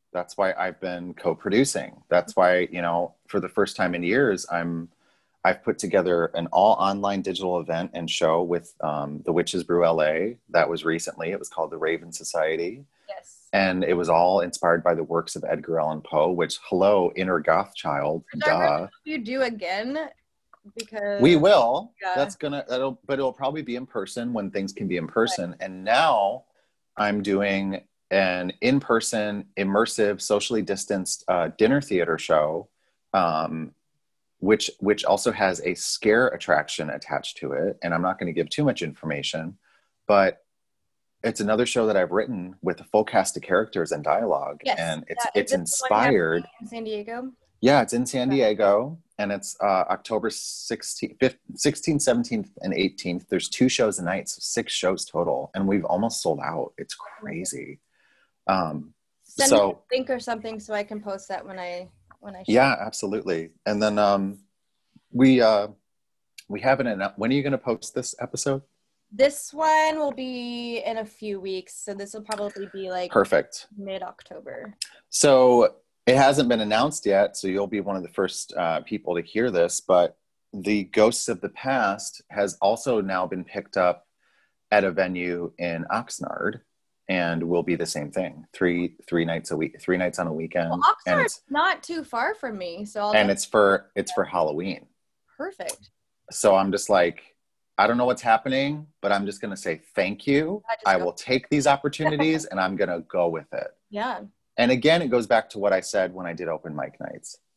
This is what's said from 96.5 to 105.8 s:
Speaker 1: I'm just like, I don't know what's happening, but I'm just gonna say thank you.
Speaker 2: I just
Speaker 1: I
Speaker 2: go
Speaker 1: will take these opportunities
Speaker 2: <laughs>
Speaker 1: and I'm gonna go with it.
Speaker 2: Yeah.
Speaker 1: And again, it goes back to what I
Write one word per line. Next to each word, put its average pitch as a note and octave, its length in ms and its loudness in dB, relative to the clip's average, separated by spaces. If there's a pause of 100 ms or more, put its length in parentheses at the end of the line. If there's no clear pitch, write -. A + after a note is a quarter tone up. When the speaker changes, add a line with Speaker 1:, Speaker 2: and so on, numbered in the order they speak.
Speaker 1:
I'm F#2+ 160 2
just - 160 -4
like, F2 480 0 (420)
I G2+ 80 4
don't A#2 120 0
know B2 80 2
what's B2 160 0
happening, C3+ 640 0 (140)
but G2+ 120 0
I'm G2+ 140 0
just G2+ 140 -10
gonna G2 160 -8
say D#2+ 240 -6 (140)
thank G2 320 -2
you. D#3 440 0
Speaker 2:
I A3+ 40 -2
just - 120 -6
Speaker 1:
I - 120 4
Speaker 2:
go - 80 0
Speaker 1:
will F2 60 -2
take - 360 -4
these D3 180 2
opportunities D3+ 800 0
Speaker 2:
<laughs> - 60 -14
Speaker 1:
and G2 100 -2
I'm F#2 160 0
gonna F2 240 -2
go F2 280 0
with D#2+ 240 -6
it. - 160 -8 (220)
Speaker 2:
Yeah. G#3 300 -6 (360)
Speaker 1:
And A#2+ 140 2
again, D3 320 4
it C#3+ 60 -4
goes A#2 180 0
back A2+ 240 2
to A2 80 -12
what G2+ 140 2
I F#2+ 80 4